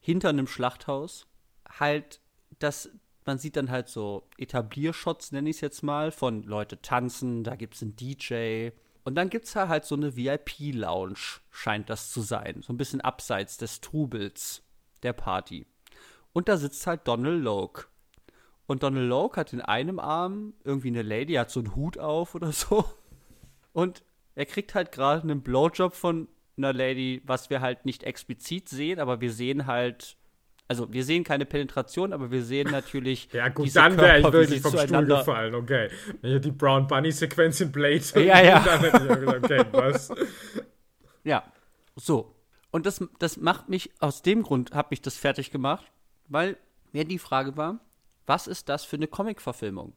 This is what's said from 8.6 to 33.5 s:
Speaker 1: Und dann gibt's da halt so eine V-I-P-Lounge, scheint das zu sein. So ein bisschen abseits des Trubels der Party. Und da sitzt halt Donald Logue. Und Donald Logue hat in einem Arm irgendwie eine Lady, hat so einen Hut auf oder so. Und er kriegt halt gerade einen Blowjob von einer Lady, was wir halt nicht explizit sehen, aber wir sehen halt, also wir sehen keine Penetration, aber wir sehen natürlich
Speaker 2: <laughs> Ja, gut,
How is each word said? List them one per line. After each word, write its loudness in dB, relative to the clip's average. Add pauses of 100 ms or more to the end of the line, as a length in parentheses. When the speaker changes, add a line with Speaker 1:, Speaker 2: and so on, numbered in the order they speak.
Speaker 1:
Und -6
dann 0
gibt's -8
da -2
halt 0
so -6
eine -2
V-I-P-Lounge, -6 (100)
scheint -6
das -8
zu -8
sein. -6
So -10
ein -8
bisschen -6
abseits -6
des -12
Trubels -8 (400)
der -4
Party. -6 (680)
Und -2
da 4
sitzt -6
halt -4
Donald 0
Logue. -4 (840)
Und -4
Donald 0
Logue 0
hat -6
in -8
einem -2
Arm -6 (100)
irgendwie -4
eine -4
Lady, -4
hat 0
so -4
einen -6
Hut -4
auf -4
oder -6
so. 2 (880)
Und -2 (320)
er -4
kriegt -8
halt -2
gerade 0
einen -4
Blowjob 2
von -4 (280)
einer 0
Lady, -2
was -4
wir -2
halt -4
nicht -8
explizit -10
sehen, -4
aber -2
wir -2
sehen -4
halt, -4 (520)
also -4
wir -2
sehen 2
keine 0
Penetration, -4
aber -6
wir -2
sehen -2
natürlich -4
Speaker 2:
<laughs> -20
Ja, 0
gut, -2